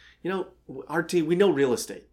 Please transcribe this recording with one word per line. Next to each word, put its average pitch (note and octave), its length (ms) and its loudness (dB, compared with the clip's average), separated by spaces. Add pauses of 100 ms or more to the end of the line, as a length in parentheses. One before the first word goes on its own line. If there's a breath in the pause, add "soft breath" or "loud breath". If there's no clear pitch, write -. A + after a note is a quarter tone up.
(220 loud breath)
you E3 80 -6
know, F#3+ 180 -4 (200)
w-, C3 200 -14
our D#3+ 160 -2
team, E3 220 0
we E3+ 100 2
know G3 140 4
real C#3 240 2
estate. - 400 -8